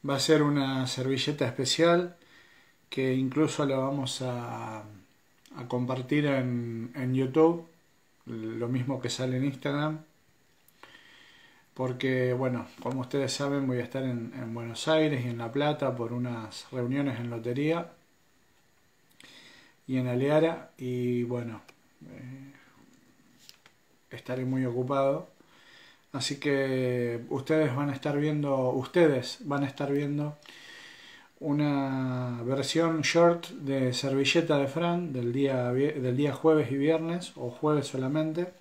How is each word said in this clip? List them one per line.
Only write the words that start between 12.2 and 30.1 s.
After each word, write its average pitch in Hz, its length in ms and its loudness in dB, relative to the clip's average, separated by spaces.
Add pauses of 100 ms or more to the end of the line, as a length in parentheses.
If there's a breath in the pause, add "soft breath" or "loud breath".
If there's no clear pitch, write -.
bueno, 123 340 -2 (160)
como 127 180 -4
ustedes 135 320 -2
saben, 139 320 -2
voy 127 140 0
a 120 40 -4
estar 135 200 -6
en, 120 320 -4
en 113 180 -8
Buenos 117 340 -6
Aires 151 380 4
y 123 40 -2
en 117 100 -4
La 117 120 -6
Plata 143 440 0
por 117 180 -4
unas 120 580 -6
reuniones 127 480 -2
en 120 120 -6
lotería 131 600 -2 (2000 loud breath)
y 131 100 0
en 127 100 0
Aleara, 151 680 2
y 123 460 0
bueno, 120 400 -6 (440)
eh, 135 460 -16 (1600 loud breath)
estaré 127 340 -6
muy 131 200 0
ocupado, 135 680 0 (800 loud breath)
así 139 260 -6
que 127 880 0
ustedes 143 480 2
van 143 140 0
a 135 40 -2
estar 143 240 -2
viendo, 143 520 2
ustedes 131 720 2
van 143 240 0
a - 20 -4
estar 139 240 -4
viendo 147 460 -2 (1040 loud breath)